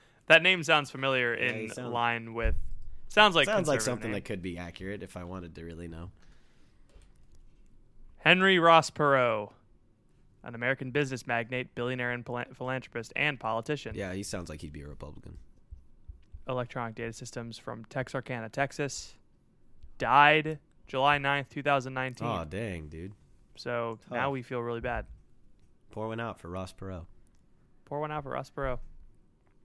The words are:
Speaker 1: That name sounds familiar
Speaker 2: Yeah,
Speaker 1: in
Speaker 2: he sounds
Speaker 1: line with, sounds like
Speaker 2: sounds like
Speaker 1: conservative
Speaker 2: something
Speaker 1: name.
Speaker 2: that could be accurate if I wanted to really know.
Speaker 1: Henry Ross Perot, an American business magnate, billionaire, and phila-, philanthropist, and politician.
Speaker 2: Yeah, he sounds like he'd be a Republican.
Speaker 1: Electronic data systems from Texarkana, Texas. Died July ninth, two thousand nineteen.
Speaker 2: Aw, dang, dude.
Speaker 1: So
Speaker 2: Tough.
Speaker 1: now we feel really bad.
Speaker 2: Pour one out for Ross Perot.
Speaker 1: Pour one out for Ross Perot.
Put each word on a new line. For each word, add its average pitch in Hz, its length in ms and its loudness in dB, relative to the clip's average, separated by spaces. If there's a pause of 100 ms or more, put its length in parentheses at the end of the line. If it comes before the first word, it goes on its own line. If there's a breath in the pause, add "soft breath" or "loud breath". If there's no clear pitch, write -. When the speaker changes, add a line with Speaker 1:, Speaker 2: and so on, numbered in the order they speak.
(280 soft breath)
Speaker 1:
That 160 160 10
name 185 180 4
sounds 151 300 4
familiar 131 460 0
Speaker 2:
Yeah, 123 140 0
Speaker 1:
in 117 100 -4
Speaker 2:
he 113 80 -6
sounds 120 240 -8
Speaker 1:
line 117 400 0
with, 113 220 4 (520)
sounds 208 260 8
like 156 120 6
Speaker 2:
sounds 190 240 2
like 139 80 4
Speaker 1:
conservative 117 60 0
Speaker 2:
something 113 280 -2
Speaker 1:
name. 104 40 -2
Speaker 2:
that 101 100 -6
could 98 160 -6
be 87 160 -4
accurate 92 440 -8
if 92 140 -14
I 90 80 -8
wanted 87 320 -10
to 82 80 -14
really 82 240 -10
know. 82 240 -10 (2000 soft breath)
Speaker 1:
Henry 185 420 6
Ross 165 300 10
Perot, 123 640 2 (920)
an 120 100 -12
American 127 380 -2
business 131 360 -2
magnate, 120 480 -4
billionaire, 123 360 -2
and 120 140 -6
phila-, 120 180 -6 (100)
philanthropist, 127 640 -6
and 147 240 0
politician. 113 560 -4
Speaker 2:
Yeah, 95 180 -6
he 98 80 -6
sounds 90 280 -8
like 76 100 -12
he'd 76 140 -12
be 76 80 -12
a 71 80 -14
Republican. - 480 -14 (1120)
Speaker 1:
Electronic 120 460 -4
data 117 180 -6
systems 117 440 -10
from 117 280 -10
Texarkana, 123 640 -6
Texas. - 680 -4 (800)
Died 147 640 6 (280)
July 143 320 2
ninth, 139 300 -2
two 143 140 -8
thousand 135 300 0
nineteen. 127 340 -4
Speaker 2:
Aw, 98 160 -2
dang, 85 460 -6
dude. 85 240 -12 (420)
Speaker 1:
So 117 420 -6 (120)
Speaker 2:
Tough. - 80 -12
Speaker 1:
now 131 140 0
we 135 100 -4
feel 123 180 -6
really 117 220 -4
bad. 120 240 -4 (840)
Speaker 2:
Pour 110 180 -6
one 113 100 -6
out 117 180 -6
for 85 120 -16
Ross 90 240 -8
Perot. 92 320 -12 (800)
Speaker 1:
Pour 147 160 -8
one 151 100 -6
out 151 120 -6
for 131 80 -10
Ross 131 220 -6
Perot. 131 260 -4 (840)